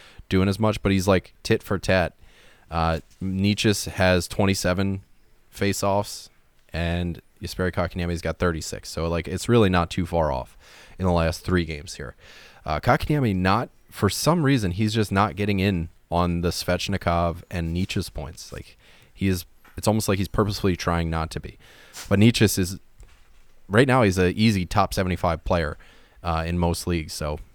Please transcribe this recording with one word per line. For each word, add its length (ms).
doing 200
as 120
much, 240
but 80
he's, 160
like, 340
tit 220
for 160
tat. 340
Uh, 300
Necas 680
has 400
twenty-seven 720
faceoffs, 760
and 480
Jesperi 300
Kotkaniemi's 500
got 160
thirty-six. 500
So, 200
like, 180
it's 220
really 200
not 220
too 160
far 240
off 260
in 80
the 60
last 340
three 200
games 320
here. 180
Uh, 140
Kotkaniemi 560
not, 340
for 180
some 360
reason, 260
he's 240
just 160
not 240
getting 240
in 300
on 340
the 80
Svechnikov 1000
and 260
Necas 380
points. 380
Like, 260
he 140
is, 180
it's 120
almost 200
like 100
he's 100
purposefully 480
trying 340
not 220
to 80
be. 180
But 120
Necas 400
is, 180
right 220
now, 140
he's 160
an 180
easy 300
top 280
seventy-five 500
player, 320
uh, 240
in 120
most 280
leagues. 260
So 280